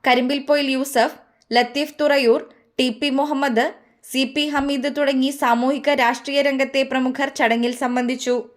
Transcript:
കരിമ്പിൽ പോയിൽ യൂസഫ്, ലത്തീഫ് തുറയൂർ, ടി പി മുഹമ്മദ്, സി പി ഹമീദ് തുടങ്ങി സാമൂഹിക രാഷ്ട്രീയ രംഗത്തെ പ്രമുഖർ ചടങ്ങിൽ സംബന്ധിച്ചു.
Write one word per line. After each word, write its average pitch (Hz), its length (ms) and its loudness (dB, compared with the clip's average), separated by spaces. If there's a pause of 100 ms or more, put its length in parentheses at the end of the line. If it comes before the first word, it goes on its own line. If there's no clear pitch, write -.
കരിമ്പിൽ 262 420 2
പോയിൽ 285 280 2
യൂസഫ്, 269 420 0 (380)
ലത്തീഫ് 262 440 0
തുറയൂർ, 269 400 4 (380)
ടി 254 100 2 (120)
പി 285 180 0
മുഹമ്മദ്, 277 480 0 (460)
സി 262 120 0 (100)
പി 294 200 -2
ഹമീദ് 285 440 -2
തുടങ്ങി 269 420 0
സാമൂഹിക 254 500 0 (140)
രാഷ്ട്രീയ 269 440 0
രംഗത്തെ 269 340 0 (100)
പ്രമുഖർ 262 380 0 (100)
ചടങ്ങിൽ 240 420 2
സംബന്ധിച്ചു. 247 540 -2 (200)